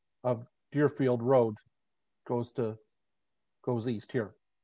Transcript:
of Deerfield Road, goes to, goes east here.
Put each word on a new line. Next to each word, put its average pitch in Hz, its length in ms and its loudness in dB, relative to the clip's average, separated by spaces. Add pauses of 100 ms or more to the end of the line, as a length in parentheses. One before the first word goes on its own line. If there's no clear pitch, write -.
(240)
of 120 220 -2 (260)
Deerfield 135 500 2
Road, 120 320 4 (720)
goes 120 260 -4
to, 110 240 -4 (880)
goes 120 240 -2
east 107 240 -8
here. 104 220 -4 (300)